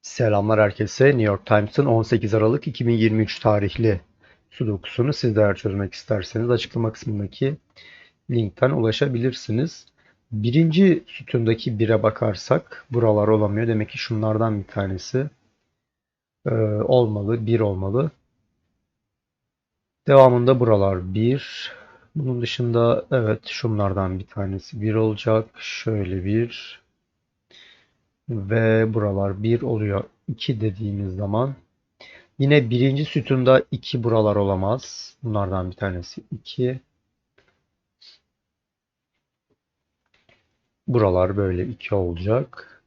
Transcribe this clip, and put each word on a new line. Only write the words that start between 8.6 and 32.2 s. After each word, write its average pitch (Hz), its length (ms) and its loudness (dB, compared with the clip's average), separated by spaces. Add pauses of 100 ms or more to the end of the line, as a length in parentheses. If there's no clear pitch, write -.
ulaşabilirsiniz. 127 1160 -2 (460)
Birinci 156 760 2
sütundaki 113 720 -2
bire 107 240 2
bakarsak - 880 -2
buralar 107 360 2
olamıyor. 107 400 0
Demek 107 220 -2
ki - 80 -16
şunlardan 110 600 -2
bir 92 80 -10
tanesi, 101 640 -6 (1160)
e, - 60 -2 (340)
olmalı, 113 600 0
bir 113 140 2
olmalı. 101 520 -2 (2000)
Devamında 127 520 8
buralar 98 540 2
bir. 117 580 -2 (440)
Bunun 127 260 -4
dışında 117 680 0
evet 110 360 -2
şunlardan 98 720 -2
bir - 80 -14
tanesi 98 540 -8
bir 107 140 -2
olacak. 110 500 0 (140)
Şöyle 95 680 -6
bir. 113 560 -4 (1500)
Ve 110 640 0
buralar 98 500 -2
bir 117 180 2
oluyor. 107 420 -2 (240)
İki 110 340 -4
dediğimiz 101 540 -4
zaman 107 400 -2 (840)